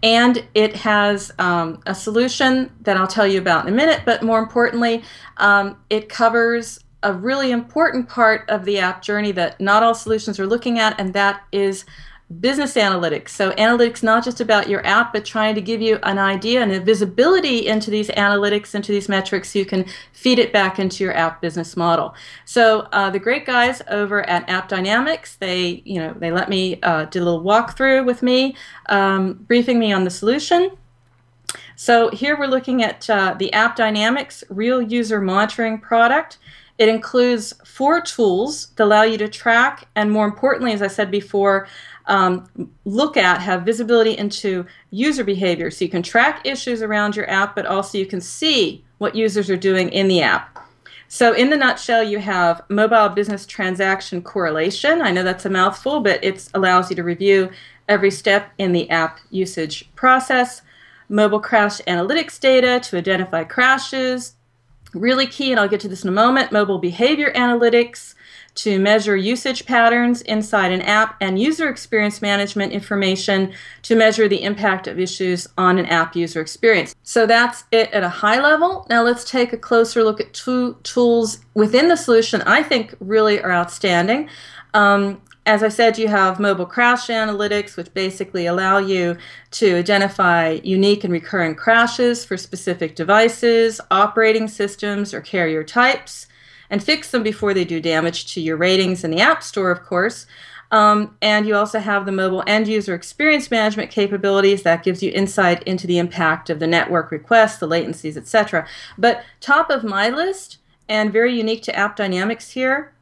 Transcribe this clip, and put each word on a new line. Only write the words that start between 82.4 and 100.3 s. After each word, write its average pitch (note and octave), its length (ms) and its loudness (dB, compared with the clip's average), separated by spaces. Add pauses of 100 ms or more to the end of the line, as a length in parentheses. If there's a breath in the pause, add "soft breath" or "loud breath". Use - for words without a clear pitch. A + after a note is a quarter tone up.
I B3+ 220 4
think B3 360 -4
really G#3 400 2
are - 120 -4
outstanding. F3+ 760 0 (460 loud breath)
Um, G3+ 480 4 (240)
as G#3+ 180 4
I A3 60 4
said, A3 280 2
you A3 120 0
have F#3+ 300 2
mobile G3 260 0
crash A#3+ 420 0
analytics, G#3 720 -4
which F3 160 -12
basically F#3+ 520 -4
allow F#3 320 2
you F#3 380 0 (360 loud breath)
to F#3 260 2
identify F3 840 2
unique G3 420 2
and F3 80 -2
recurring E3 420 -2
crashes A#3 720 2
for F#3+ 100 -6
specific F3+ 600 -6
devices, A3+ 840 2 (100)
operating A3 580 2
systems, G3+ 640 -6
or - 80 -10
carrier D#3+ 420 -4
types, B3 640 -2 (440 soft breath)
and G3+ 120 -4
fix D#4 260 -2
them A#3+ 140 -2
before G#3 320 -2
they F3+ 100 0
do E3+ 140 -6
damage E3 520 -2
to - 80 -8
your D#3+ 160 -4
ratings F#3 480 0
in E3 60 -4
the D#3+ 120 0
App D4+ 200 2
Store, F#3 300 -2
of F3 120 -4
course. F#3 440 -4 (420 loud breath)